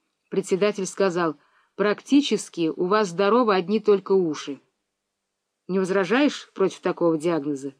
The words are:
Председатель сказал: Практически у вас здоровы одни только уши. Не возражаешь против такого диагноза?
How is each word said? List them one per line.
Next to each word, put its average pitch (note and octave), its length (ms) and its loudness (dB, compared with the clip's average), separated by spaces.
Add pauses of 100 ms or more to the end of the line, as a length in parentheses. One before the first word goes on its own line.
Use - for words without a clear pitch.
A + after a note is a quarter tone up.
(300)
Председатель F#3+ 560 -2
сказал: F3 520 -2 (380)
Практически G3+ 960 0
у F3 160 -4
вас G#3 240 0
здоровы G3+ 440 2
одни F#3+ 280 0
только G3 320 2
уши. D3+ 480 -2 (1040)
Не F#3 120 -2
возражаешь F#3+ 760 0
против F#3+ 260 -2
такого E3+ 380 0
диагноза? C#3+ 640 -4